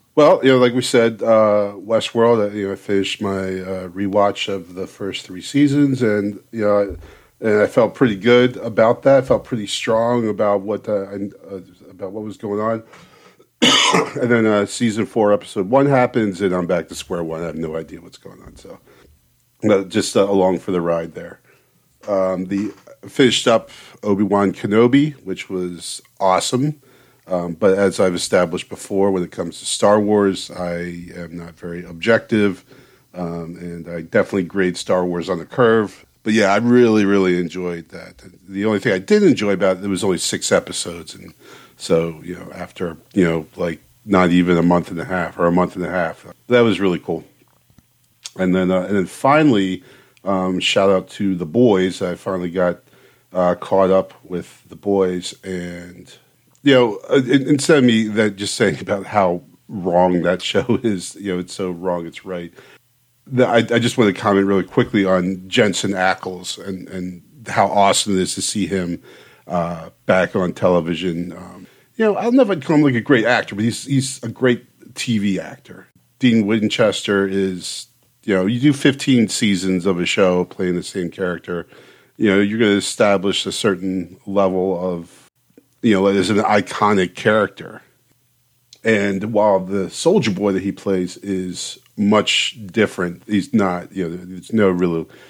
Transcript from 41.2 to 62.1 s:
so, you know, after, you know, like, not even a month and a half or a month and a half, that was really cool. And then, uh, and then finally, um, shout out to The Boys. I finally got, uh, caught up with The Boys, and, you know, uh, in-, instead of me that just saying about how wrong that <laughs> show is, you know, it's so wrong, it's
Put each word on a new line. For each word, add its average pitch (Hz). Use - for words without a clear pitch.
so, 82
you 87
know, 87
after, 87
you 95
know, 82
like, 85
not 92
even 87
a 85
month 87
and 85
a 78
half 87
or 87
a 87
month 90
and 90
a 82
half, 85
that 120
was 104
really 92
cool. 82
And 92
then, 92
uh, 92
and 92
then 95
finally, 117
um, 92
shout 98
out 92
to 98
The 87
Boys. 92
I 90
finally 90
got, 90
uh, 90
caught 95
up 95
with -
The 80
Boys, 92
and, 87
you 139
know, 120
uh, 139
in-, 135
instead 147
of 131
me 113
that 107
just 98
saying 95
about 98
how 90
wrong 90
that 90
<laughs> -
show 101
is, 101
you 101
know, 90
it's 90
so 92
wrong, 87
it's -